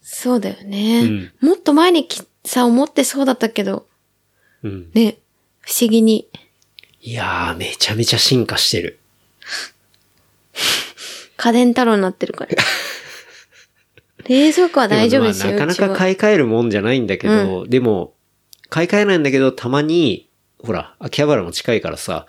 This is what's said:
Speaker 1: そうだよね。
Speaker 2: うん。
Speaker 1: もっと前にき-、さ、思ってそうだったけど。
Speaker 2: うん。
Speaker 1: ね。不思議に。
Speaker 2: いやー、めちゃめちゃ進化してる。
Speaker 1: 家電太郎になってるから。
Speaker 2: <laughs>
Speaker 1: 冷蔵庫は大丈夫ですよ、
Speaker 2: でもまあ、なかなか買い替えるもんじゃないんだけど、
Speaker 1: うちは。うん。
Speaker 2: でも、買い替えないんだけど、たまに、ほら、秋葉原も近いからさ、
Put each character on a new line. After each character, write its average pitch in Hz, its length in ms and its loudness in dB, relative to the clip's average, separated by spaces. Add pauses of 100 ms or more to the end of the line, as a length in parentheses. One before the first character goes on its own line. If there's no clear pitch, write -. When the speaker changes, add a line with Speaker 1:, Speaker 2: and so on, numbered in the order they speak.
Speaker 1:
そ - 340 -4
う 226 60 2
だ 190 80 -6
よ 196 140 -16
ね。 208 380 0
Speaker 2:
う 233 40 2
ん。 95 260 -4 (100)
Speaker 1:
も 311 120 4
っ 381 40 -2
と 294 160 0
前 339 180 4
に 320 160 2
き-、 - 140 -12 (220)
さ、 247 220 0
思 240 180 4
っ - 80 -6
て 269 140 0
そ 277 160 -4
う 269 40 2
だ 262 80 2
っ 240 40 -6
た 226 120 -2
け 214 140 -4
ど。 196 220 -6 (800)
Speaker 2:
う 113 40 -8
ん。 92 260 -12
Speaker 1:
ね。 220 240 2 (440)
不 - 180 -8
思 233 100 2
議 226 120 4
に。 220 260 2 (760)
Speaker 2:
い 117 120 -14
や 87 400 -6
ー、 82 40 -12
め 95 200 -10
ち - 140 -2
ゃ 107 40 -4
め 113 80 -2
ち 117 120 0
ゃ - 20 -2
進 123 280 2
化 - 120 -6
し - 120 0
て 92 120 -2
る。 - 180 -10 (2500)
Speaker 1:
家 233 160 0
電 247 160 4
太 240 160 2
郎 226 100 4
に 202 60 2
な 185 80 0
っ 190 40 -10
て - 120 -6
る - 80 -8
か - 120 -12
ら。 - 60 -6 (840)
Speaker 2:
<laughs> - 880 -20
Speaker 1:
冷 285 280 4
蔵 359 160 4
庫 285 120 0
は 220 60 2
大 214 220 2
丈 262 120 4
夫 - 20 2
で 214 100 2
す 190 120 -4
よ、 196 60 0
Speaker 2:
で - 20 -2
も 208 60 0
ま - 40 2
あ、 151 40 0
な 180 80 0
か 196 120 0
な 190 60 -2
か - 40 -4
買 185 160 2
い - 40 -2
替 214 120 2
え 208 80 4
る 135 100 2
も 113 160 2
ん 117 60 0
じ 104 80 0
ゃ 98 40 0
な 117 120 0
い 135 60 2
ん 113 80 -2
だ 95 100 -2
け - 100 -4
ど、 214 60 4
Speaker 1:
う 214 40 4
ち - 20 4
は。 190 220 -2
う - 40 -10
ん。 - 40 -12
Speaker 2:
で 127 100 4
も、 104 340 0 (560)
買 165 160 -2
い 175 40 -4
替 202 100 2
え 208 60 2
な 196 80 2
い 170 60 4
ん 151 40 2
だ 139 80 2
け 135 80 4
ど、 131 120 4
た 123 180 -6
ま 143 120 2
に、 151 460 0 (320)
ほ 117 140 -6
ら、 - 260 -8
秋 - 220 -6
葉 151 60 2
原 117 160 2
も 85 80 -10
近 - 240 -4
い 98 60 0
か 82 80 -8
ら 78 80 -10
さ、 - 320 -8